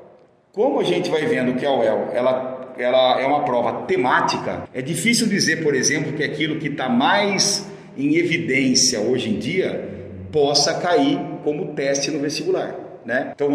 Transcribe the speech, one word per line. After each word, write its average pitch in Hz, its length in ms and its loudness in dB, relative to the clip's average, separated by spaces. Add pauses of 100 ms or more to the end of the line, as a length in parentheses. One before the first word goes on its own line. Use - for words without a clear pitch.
(520)
como 254 300 2
a - 20 0
gente 170 260 0
vai 156 160 0
vendo 127 300 2
que 127 100 -2
a 143 60 2
uel, 110 420 2
ela, - 640 -2
ela 127 440 4
é 131 40 0
uma 143 200 2
prova 120 400 0
temática, 139 800 0 (100)
é 131 80 -6
difícil 190 460 0
dizer, 160 360 2
por 147 100 2
exemplo, 147 380 0
que 151 120 -4
aquilo 151 360 -2
que 151 100 -4
tá 131 200 -4
mais 180 760 2 (320)
em 147 200 2
evidência 131 840 2
hoje 110 300 0
em 104 100 -2
dia 151 560 -4 (360)
possa 143 420 2
cair 156 440 2 (280)
como 147 280 -2
teste 143 380 -2
no 151 80 -4
vestibular, 156 560 -4 (300)
né? 131 280 -2
Então, 143 220 -2